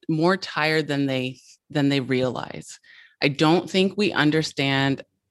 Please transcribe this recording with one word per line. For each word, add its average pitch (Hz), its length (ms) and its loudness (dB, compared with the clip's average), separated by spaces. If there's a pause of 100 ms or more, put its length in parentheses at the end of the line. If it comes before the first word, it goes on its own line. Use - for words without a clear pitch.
more 165 280 2
tired 156 500 -2
than 143 200 -2
they, 131 340 -4 (300)
than 143 180 2
they 139 100 2
realize. 127 800 -4 (420)
I 147 80 4
don't 160 400 2
think 190 280 2
we 202 160 0
understand 139 920 0 (280)